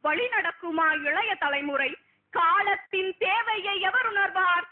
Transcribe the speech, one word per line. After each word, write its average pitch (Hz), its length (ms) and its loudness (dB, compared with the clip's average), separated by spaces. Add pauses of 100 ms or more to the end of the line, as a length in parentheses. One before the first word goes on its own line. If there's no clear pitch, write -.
வழி 320 260 0
நடக்குமா 330 720 0
இளைய 370 340 0
தலைமுறை? 285 600 -2 (340)
காலத்தின் 381 880 2
தேவையை 403 600 -2
எவர் 466 320 0
உணர்வார்? 381 580 2